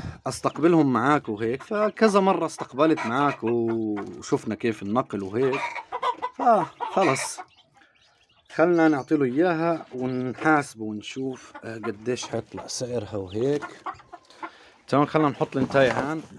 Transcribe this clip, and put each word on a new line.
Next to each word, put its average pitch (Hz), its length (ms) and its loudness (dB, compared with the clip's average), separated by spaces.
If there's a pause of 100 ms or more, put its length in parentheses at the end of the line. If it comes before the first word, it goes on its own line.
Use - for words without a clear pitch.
(280)
أستقبلهم 143 680 4
معاك 131 360 2
وهيك، 113 340 -4
فكذا 208 560 2
مرة 190 260 4
استقبلت 151 540 2
معاك 131 440 0
وشفنا 113 1120 -2
كيف 113 260 -2
النقل 107 420 -2
وهيك، 127 380 0 (760)
فخلص - 1000 0 (1160)
خلنا 165 320 4
نعطي 151 280 2
له 143 100 2
إياها 160 600 0 (100)
ونحاسبه 127 880 0
ونشوف، 120 680 -8 (100)
آه، 113 120 -10
قديش 110 520 -6
حيطلع - 400 -8
سعرها 120 500 -6
وهيك. 110 480 -2 (1200)
تمام، 143 180 4
خلنا 151 240 2
نحط 156 260 -4
الانتاية 131 560 2
هان. 160 100 -6 (180)